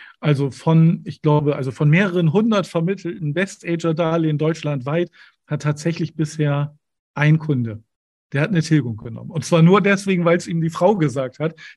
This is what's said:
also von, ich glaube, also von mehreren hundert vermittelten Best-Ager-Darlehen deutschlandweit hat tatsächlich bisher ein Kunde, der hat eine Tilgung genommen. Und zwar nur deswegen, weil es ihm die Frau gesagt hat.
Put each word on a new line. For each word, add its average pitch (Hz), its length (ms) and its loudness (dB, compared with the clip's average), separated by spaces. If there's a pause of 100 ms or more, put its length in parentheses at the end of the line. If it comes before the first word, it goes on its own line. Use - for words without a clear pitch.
(200)
also 143 320 0
von, 160 540 2
ich 156 160 -12
glaube, 147 360 0
also 131 140 -6
von 147 200 0
mehreren 175 420 2
hundert 214 340 0
vermittelten 170 680 -4
Best-Ager-Darlehen 165 1040 -2
deutschlandweit 147 720 -4 (360)
hat 151 160 -6
tatsächlich 151 520 -4
bisher 147 640 -4 (380)
ein 151 240 4
Kunde, 123 440 -4 (500)
der 139 100 0
hat - 80 -2
eine 170 100 2
Tilgung 123 380 0
genommen. 113 320 -14
Und 151 160 -6
zwar 165 160 4
nur 185 180 8
deswegen, 190 460 0
weil 170 100 4
es 175 100 -4
ihm 165 140 -4
die 165 80 -2
Frau 185 280 2
gesagt 135 420 -2
hat. 160 160 -4 (220)